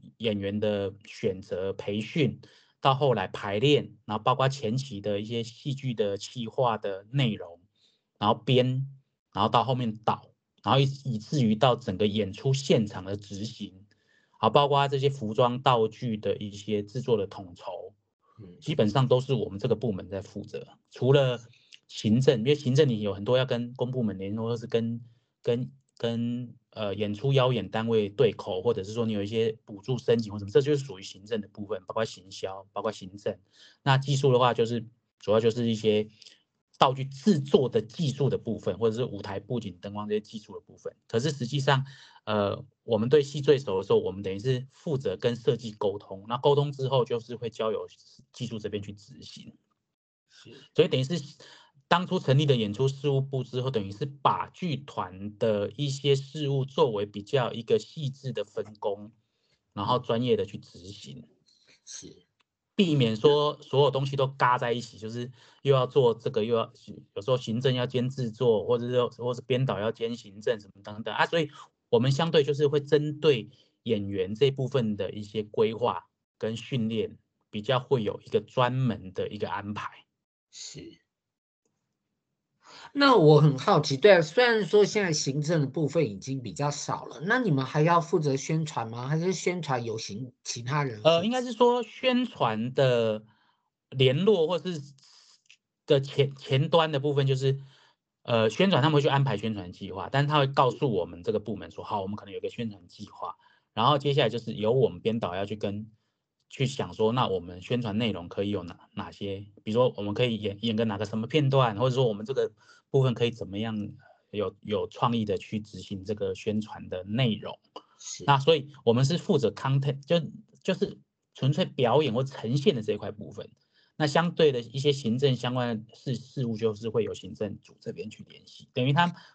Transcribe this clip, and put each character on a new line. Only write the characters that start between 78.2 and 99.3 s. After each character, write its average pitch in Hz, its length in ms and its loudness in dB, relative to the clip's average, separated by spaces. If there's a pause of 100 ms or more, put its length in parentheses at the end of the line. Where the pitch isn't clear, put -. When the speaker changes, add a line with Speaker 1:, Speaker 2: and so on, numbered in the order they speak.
Speaker 1:
一 - 20 -20
个 107 140 0
专 123 320 0
门 92 400 -2
的 98 160 -6
一 107 80 -10
个 101 140 -6
安 101 240 -8
排。 - 160 -10 (580)
Speaker 2:
是。 - 500 -18 (1900)
那 277 220 6
我 151 260 10
很 143 160 6
好 190 220 4
奇， 139 160 0
对 208 160 10
啊， 175 100 10
虽 165 220 2
然 226 220 4
说 208 200 6
现 208 180 0
在 180 100 0
行 147 280 -2
政 156 200 0
的 131 60 0
部 147 200 -2
分 151 220 0
已 98 80 -10
经 131 240 -8
比 101 120 -10
较 143 180 -2
少 - 340 -6
了， - 200 -14
那 233 140 2
你 226 120 2
们 135 140 2
还 151 160 0
要 170 200 6
负 165 180 0
责 143 160 0
宣 160 300 -2
传 117 240 -6
吗？ 120 180 -8
还 156 120 0
是 185 140 0
宣 180 280 -4
传 127 220 -2
有 110 140 -4
行-， 113 360 -10 (100)
其 - 180 -10
他 135 220 -2
人 120 140 -6
负 104 60 -6
责？ 156 60 6
Speaker 1:
呃， 165 160 4
应 226 60 -2
该 254 100 -2
是 247 120 -6
说 240 300 4
宣 247 420 -2
传 120 480 -2
的 117 500 2 (640)
联 131 360 4
络 185 220 4
或 175 120 0
是 170 220 -6 (1040)
的 139 160 4
前-， 135 340 0
前 139 340 0
端 160 220 4
的 139 80 0
部 143 140 0
分， 139 140 2
就 135 80 2
是， 135 240 0 (640)
呃， 110 260 2
宣 196 200 2
传 151 120 4
他 156 80 4
们 151 60 4
会 143 60 4
去 139 60 4
安 139 160 4
排 110 140 0